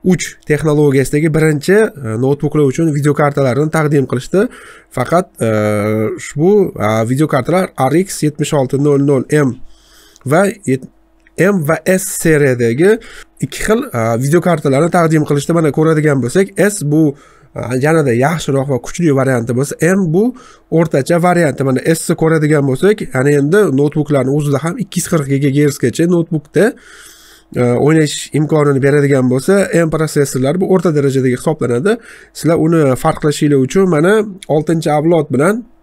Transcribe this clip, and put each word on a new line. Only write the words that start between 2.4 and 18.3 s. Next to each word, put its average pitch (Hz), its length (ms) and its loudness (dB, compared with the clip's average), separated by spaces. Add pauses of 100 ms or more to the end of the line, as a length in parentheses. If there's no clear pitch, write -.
uchun 165 240 0
videokartalarni 143 800 0
taqdim 147 380 0
qilishdi. 180 320 -2 (540)
Faqat, 156 340 -2 (100)
e, 117 80 0 (720)
ushbu, 160 300 -2 (260)
a, 104 140 -2 (180)
videokartalar 147 600 -2 (220)
R - 100 0
X - 240 -6
yetmish 147 340 -4
olti 131 160 -2 (100)
nol 143 140 2 (100)
nol 127 220 2
M 139 220 2 (760)
va 175 100 4 (280)
yet-, 131 200 -4 (480)
M 185 300 2
va 160 180 0
S 185 180 0 (200)
seriyadagi 143 680 2 (560)
ikki - 180 -10
xil, 226 160 0 (120)
a, 113 320 -2
videokartalarni 160 760 0
taqdim 160 320 2
qilishdi. 147 260 0
Mana 156 220 2
ko'radigan 156 420 2
bo'lsak, 185 400 0
S 208 320 0
bu, 160 100 4 (520)
a, 110 180 -8 (140)
yanada 151 260 2
yaxshiroq 135 640 0